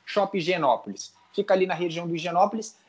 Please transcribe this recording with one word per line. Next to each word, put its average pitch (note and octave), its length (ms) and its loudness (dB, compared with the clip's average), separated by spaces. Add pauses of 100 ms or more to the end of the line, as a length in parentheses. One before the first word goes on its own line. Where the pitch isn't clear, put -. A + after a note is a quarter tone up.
Shopping G3 320 0
Higienópolis. D3+ 720 0 (220)
Fica G3+ 180 0
ali F#3 140 4
na F3+ 80 -4
região E3+ 340 -4
do E3+ 60 -2
Higienópolis F3+ 640 -2 (100)